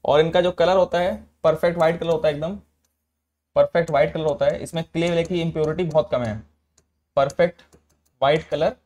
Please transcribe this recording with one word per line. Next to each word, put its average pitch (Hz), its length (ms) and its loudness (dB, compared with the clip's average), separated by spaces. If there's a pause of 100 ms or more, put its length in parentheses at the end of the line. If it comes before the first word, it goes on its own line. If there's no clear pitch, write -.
और 139 140 4
इनका 165 220 2
जो 175 120 0
कलर 175 240 2
होता 175 220 0
है 180 140 -2 (300)
परफेक्ट 170 340 0
व्हाइट 170 220 2
कलर 165 120 -2
होता 160 160 0
है, 151 60 2
एकदम 156 220 -8 (1000)
परफेक्ट - 360 2
व्हाइट 151 220 2
कलर 160 120 -4
होता 143 200 0
है। 151 180 0
इसमें 165 200 -6
क्ले 165 260 -2
व्ले 170 140 0
की 170 180 -2
इम्प्योरिटी 156 440 -2
बहुत 151 260 0
कम 127 120 -2
है, 110 140 -6 (800)
परफेक्ट 143 440 0 (600)
व्हाइट 151 280 0
कलर। 156 260 -2 (100)